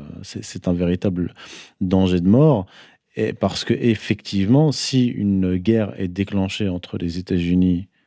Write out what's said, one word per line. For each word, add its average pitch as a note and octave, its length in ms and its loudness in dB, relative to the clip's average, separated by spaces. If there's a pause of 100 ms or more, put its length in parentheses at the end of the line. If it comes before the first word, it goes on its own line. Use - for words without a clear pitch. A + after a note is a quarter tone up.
(220)
c'est, - 220 -12
c'est - 240 -8
un F2+ 40 2
véritable F2 640 -2 (460)
danger F#2 400 2
de F2 80 2
mort, B2 380 6 (480)
et - 180 -2
parce - 320 -2
que, - 80 -2
effectivement, A#2 1000 2
si B2+ 340 0
une F#2+ 500 0
guerre G#2 420 0
est F#2+ 100 -4
déclenchée G2 600 -4
entre F2+ 300 -8
les F2 200 -4
États-Unis F2+ 680 0 (180)